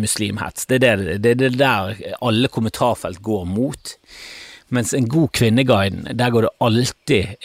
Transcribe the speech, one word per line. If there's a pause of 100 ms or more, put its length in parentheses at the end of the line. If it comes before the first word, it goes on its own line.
muslimhets.
Det
er
det,
det
er
det
der (260)
alle
kommentarfelt
går
mot. (720)
Mens
en
god
Kvinneguiden,
der
går
det (100)
alltid,